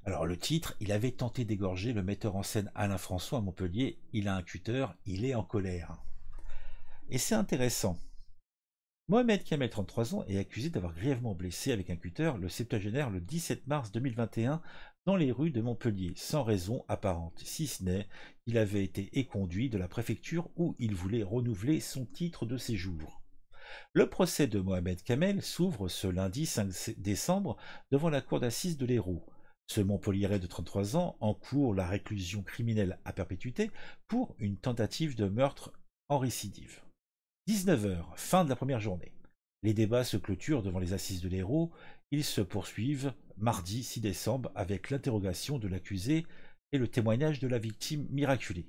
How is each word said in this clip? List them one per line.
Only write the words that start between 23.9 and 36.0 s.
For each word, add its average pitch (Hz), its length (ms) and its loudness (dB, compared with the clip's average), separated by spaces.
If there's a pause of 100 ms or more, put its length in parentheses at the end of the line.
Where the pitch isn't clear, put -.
Le 180 160 8
procès 160 380 4
de 104 120 2
Mohamed 92 440 0
Kamel 120 380 2
s'ouvre 147 460 0
ce - 200 -2
lundi 95 380 0
cinq 101 240 0 (280)
décembre 117 580 0 (360)
devant 147 180 4
la 143 100 2
cour 135 220 0
d'assises 143 360 0
de 131 80 0
l'Hérault. 107 400 2 (420)
Ce - 120 0
Montpelliérais 98 600 4
de 90 80 -4
trente-trois 101 500 -2
ans - 240 0
encourt 120 520 2
la 95 140 2
réclusion 98 560 -2
criminelle 107 600 0
à 85 80 -6
perpétuité 123 580 -2 (380)
pour 240 280 0
une 101 200 -2
tentative 123 580 0
de 104 140 4
meurtre 131 420 2 (380)